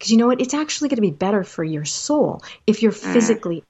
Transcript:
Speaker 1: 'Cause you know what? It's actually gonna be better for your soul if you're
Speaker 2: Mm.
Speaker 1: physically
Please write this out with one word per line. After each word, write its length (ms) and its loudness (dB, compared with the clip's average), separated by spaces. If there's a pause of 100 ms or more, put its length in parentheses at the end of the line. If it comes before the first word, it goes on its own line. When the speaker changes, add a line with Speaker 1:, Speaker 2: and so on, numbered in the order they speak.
Speaker 1:
'Cause 100 -2
you 60 6
know 100 6
what? 140 2
It's 140 -2
actually 340 -2
gonna 140 0
be 80 2
better 340 0
for 200 -8
your 200 -4
soul 580 -2 (240)
if 160 2
you're 100 4
Speaker 2:
Mm. 200 -8
Speaker 1:
physically 580 0